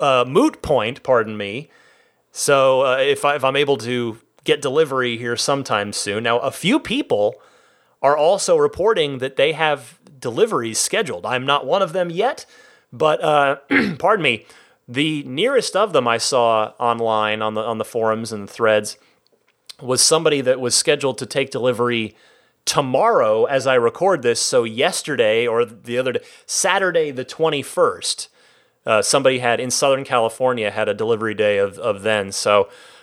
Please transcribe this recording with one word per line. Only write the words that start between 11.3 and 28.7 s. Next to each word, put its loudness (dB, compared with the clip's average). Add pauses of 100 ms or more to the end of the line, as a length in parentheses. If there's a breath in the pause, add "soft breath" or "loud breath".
not 0
one 0
of -2
them -2
yet, -4 (460 soft breath)
but, 0
uh, 2 (220)
<clears throat> -2
pardon 2
me, 0 (420 soft breath)
the -4
nearest -2
of 0
them 2
I 2
saw 0
online -2
on -2
the, -4
on -4
the -4
forums -4
and -10
the -20
threads 2 (840 soft breath)
was 0
somebody 2
that 2
was -2
scheduled 0
to -8
take -4
delivery -2 (480 soft breath)
tomorrow 2
as 0
I 4
record 0
this, 0
so 0
yesterday 0
or 0
the -8
other -2
day, -4 (260 loud breath)
Saturday 0
the -8
twenty-first, -2 (580 soft breath)